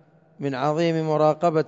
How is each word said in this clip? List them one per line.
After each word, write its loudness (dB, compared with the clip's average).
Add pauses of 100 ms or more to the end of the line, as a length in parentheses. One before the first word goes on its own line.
(400)
من -4
عظيم -2
مراقبة 2